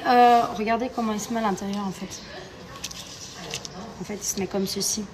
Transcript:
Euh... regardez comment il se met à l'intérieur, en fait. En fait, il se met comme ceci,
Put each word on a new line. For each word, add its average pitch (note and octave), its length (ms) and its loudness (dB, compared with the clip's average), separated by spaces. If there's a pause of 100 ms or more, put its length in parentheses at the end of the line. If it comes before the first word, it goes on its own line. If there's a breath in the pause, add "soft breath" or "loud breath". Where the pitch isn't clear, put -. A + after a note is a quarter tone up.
Euh... A#3+ 360 10 (140)
regardez A3+ 380 0
comment A3 200 0
il G#3 60 -2
se A#3 140 -6
met A3+ 60 0
à A3 40 0
l'intérieur, G3+ 440 0
en F#3 40 -4
fait. - 300 -10 (1800)
En - 20 -8
fait, G#3 120 -8
il F#3+ 80 -10
se - 160 -4
met F#3 80 0
comme G3 180 -2
ceci, G3 480 -2